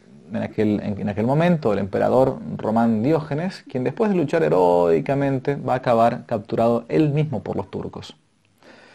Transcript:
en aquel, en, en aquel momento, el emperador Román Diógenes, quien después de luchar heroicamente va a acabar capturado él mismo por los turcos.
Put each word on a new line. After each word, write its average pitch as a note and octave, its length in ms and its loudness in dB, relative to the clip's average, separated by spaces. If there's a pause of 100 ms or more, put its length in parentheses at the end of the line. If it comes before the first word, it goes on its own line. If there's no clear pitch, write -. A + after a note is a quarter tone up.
(320)
en A2 100 -4
aquel, G#2+ 400 0
en, G2+ 180 -6
en - 80 -4
aquel G#2+ 180 -2
momento, D3+ 460 2
el G2 60 0
emperador G#2+ 640 2 (160)
Román A2 480 0
Diógenes, D#3 640 -2
quien B2+ 160 -4
después G#3 260 0
de F#3+ 60 0
luchar E3 260 0
heroicamente C#3 1120 2
va B2+ 200 -4
a - 20 2
acabar A#2 500 2
capturado A#2 600 0
él D#3 220 2
mismo C#3+ 340 -2
por G2 100 -6
los F#2+ 160 -6
turcos. - 460 -10 (800)